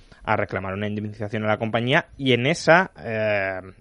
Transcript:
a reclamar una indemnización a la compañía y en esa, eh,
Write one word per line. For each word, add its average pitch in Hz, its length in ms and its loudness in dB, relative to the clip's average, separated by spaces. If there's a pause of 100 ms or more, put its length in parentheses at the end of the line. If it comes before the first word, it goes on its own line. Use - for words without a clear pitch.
(240)
a 104 120 2
reclamar 98 380 -4
una 104 140 -4
indemnización 107 560 -6
a - 20 -2
la 107 120 4
compañía 120 500 0 (100)
y 135 140 2
en 120 120 2
esa, 165 460 4 (120)
eh, 101 580 -2 (200)